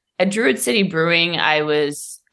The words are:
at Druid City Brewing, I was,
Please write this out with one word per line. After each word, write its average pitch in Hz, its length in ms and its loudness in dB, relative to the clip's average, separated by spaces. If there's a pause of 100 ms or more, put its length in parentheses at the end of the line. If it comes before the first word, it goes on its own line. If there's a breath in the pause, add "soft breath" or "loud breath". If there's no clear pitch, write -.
(180)
at 190 140 0
Druid 226 280 0
City 233 240 0
Brewing, 170 560 0
I 151 240 2
was, 147 580 -2 (120)